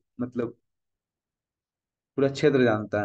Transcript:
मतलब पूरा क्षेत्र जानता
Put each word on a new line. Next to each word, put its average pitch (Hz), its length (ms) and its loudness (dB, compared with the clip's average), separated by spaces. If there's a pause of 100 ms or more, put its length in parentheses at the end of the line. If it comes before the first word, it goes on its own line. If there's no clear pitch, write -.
(200)
मतलब 120 360 -6 (1600)
पूरा 135 120 2
क्षेत्र 139 360 2
जानता 107 400 0